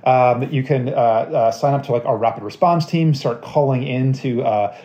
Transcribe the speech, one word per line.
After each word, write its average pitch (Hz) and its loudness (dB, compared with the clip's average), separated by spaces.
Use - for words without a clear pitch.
Um, 127 2
you 131 0
can, 135 -2
uh, - -4
uh, 113 2
sign 139 0
up 139 -2
to, - -6
like, 120 0
our 120 0
rapid 110 -2
response 165 0
team, 160 2
start 123 -4
calling 135 0
in 131 0
to, 127 -4
uh, 104 0